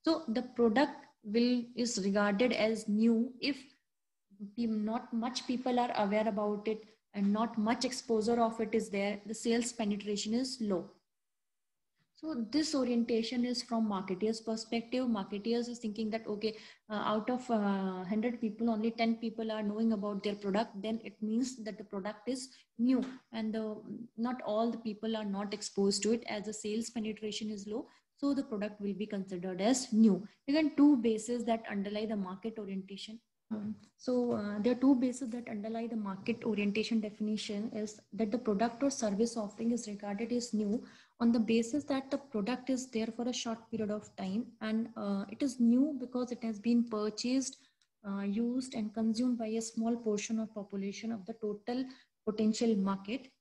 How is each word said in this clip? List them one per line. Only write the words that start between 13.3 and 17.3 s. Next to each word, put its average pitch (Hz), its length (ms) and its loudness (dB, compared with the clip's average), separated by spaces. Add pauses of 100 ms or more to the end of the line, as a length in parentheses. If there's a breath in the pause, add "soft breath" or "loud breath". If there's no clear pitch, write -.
is 247 180 -2
from 226 260 0
marketeers' 196 560 -2
perspective. 233 600 -2
Marketeers 226 600 0
is 240 120 -8
thinking 220 320 -4
that, 220 160 -4
okay, 214 280 -2 (320 loud breath)
uh, 214 60 -8
out 214 380 0